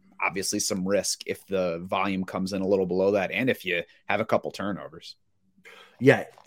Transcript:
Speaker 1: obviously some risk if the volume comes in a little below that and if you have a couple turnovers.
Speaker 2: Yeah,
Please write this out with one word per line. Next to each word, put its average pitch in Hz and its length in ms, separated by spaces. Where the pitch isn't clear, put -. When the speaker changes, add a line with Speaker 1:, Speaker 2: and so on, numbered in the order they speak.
Speaker 1:
obviously 95 340
some 92 280
risk 98 380
if - 220
the 90 360
volume 95 400
comes 92 300
in 95 80
a 95 60
little 95 180
below 92 260
that 92 200
and 120 180
if - 160
you 87 180
have 104 160
a 110 40
couple 104 260
turnovers. 78 640
Speaker 2:
Yeah, 120 240